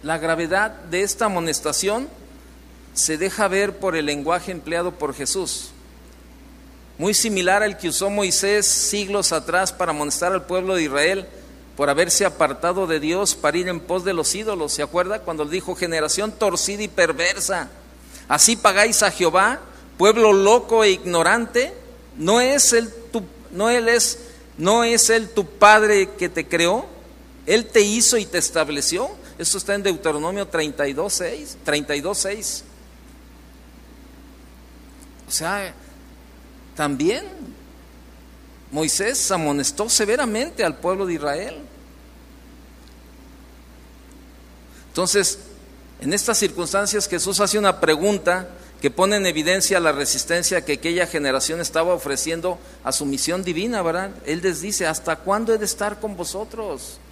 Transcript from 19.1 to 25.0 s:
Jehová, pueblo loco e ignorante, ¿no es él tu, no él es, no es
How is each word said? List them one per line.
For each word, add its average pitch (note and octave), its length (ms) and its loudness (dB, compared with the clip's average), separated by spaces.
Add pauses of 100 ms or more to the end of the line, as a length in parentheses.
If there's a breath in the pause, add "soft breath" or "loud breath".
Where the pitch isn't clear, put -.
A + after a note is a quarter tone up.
Jehová, F#3 500 2 (360 loud breath)
pueblo G#3+ 360 6
loco A3 500 6
e G3+ 80 8
ignorante, G3 840 2 (440)
¿no F#3+ 240 4
es C4 320 4
él A#3 160 2 (220)
tu, A3 120 -4 (280)
no G3 180 0
él A#3+ 200 2
es, A#3 300 2 (380 loud breath)
no G#3 260 4
es A#3 260 2